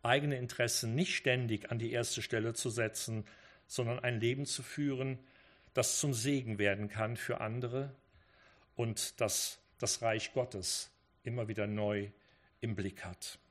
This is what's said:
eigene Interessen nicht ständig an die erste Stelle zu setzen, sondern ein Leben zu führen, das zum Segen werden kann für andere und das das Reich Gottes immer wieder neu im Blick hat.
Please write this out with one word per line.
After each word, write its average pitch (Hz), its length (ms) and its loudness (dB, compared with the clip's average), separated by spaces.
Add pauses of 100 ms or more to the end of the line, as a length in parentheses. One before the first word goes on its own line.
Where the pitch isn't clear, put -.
eigene 139 320 4
Interessen 120 580 0
nicht 170 220 2
ständig 123 560 2
an 113 80 -2
die 113 100 -2
erste 117 320 0
Stelle 113 320 0
zu - 160 -2
setzen, 110 560 -2 (400)
sondern 123 320 -2
ein 120 220 0
Leben 131 260 2
zu - 160 -4
führen, 135 560 -2 (560)
das - 240 2
zum 139 160 2
Segen 117 440 0
werden 101 300 4
kann 110 280 -2
für - 240 -2
andere 123 560 -2 (800)
und - 440 -2
das - 380 0 (200)
das - 240 -2
Reich 110 300 2
Gottes - 600 -2 (300)
immer 120 240 -2
wieder 104 220 0
neu 104 420 0 (500)
im 110 140 -2
Blick 95 300 -4
hat. - 340 -10 (120)